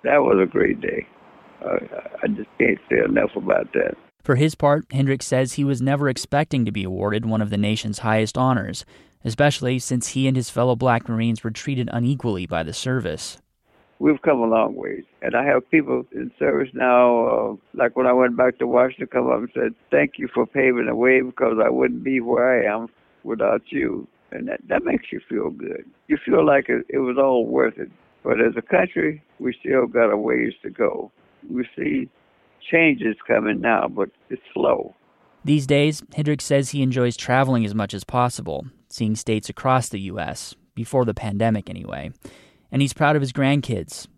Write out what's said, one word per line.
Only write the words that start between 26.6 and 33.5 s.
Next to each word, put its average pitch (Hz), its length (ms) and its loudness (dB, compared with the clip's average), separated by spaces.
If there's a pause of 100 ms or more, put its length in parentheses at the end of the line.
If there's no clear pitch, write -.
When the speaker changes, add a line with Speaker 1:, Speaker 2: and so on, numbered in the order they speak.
Speaker 1:
it, 120 180 -2
it 139 120 -2
was 127 180 -2
all 127 280 2
worth 123 320 0
it. - 140 -10 (300)
But 113 200 0
as 117 160 4
a 113 40 -4
country, 160 640 0 (160)
we 123 220 -4
still 131 260 2
got 117 240 2
a 104 60 2
ways 117 340 0 (100)
to - 80 -10
go. - 400 -2 (400)
We 123 160 -4 (120)
see 135 320 -4 (600)
changes 135 460 2 (100)
coming 113 360 0